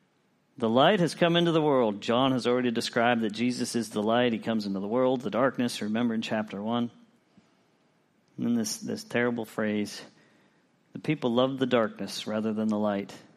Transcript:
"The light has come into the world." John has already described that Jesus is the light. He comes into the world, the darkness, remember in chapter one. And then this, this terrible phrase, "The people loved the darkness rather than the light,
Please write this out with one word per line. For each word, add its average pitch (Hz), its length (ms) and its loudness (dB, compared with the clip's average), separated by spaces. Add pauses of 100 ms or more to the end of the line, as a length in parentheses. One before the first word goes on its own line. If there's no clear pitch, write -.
(580)
"The 113 120 0
light 156 320 6
has 156 140 0
come 170 200 4
into 170 160 2
the 160 100 4
world." 127 380 2
John 123 320 2
has 123 160 0
already 123 240 2
described 117 520 2
that 107 100 -2
Jesus 123 420 -2
is 113 140 -2
the 110 120 -2
light. 120 300 2
He 110 80 -2
comes 110 260 -2
into 98 140 -4
the 98 80 -6
world, 127 320 2
the 113 100 -6
darkness, 120 520 0
remember 113 320 -2
in 110 80 -2
chapter 107 420 -4
one. 117 280 -2 (1500)
And 123 100 -4
then 120 60 2
this, 110 240 -2
this 110 260 -8
terrible 120 400 -2
phrase, 107 580 -4 (920)
"The - 60 -10
people 147 340 -2
loved 131 260 2
the 131 60 2
darkness 110 600 0
rather 110 280 -2
than 110 160 0
the 104 100 0
light, 101 340 -2 (240)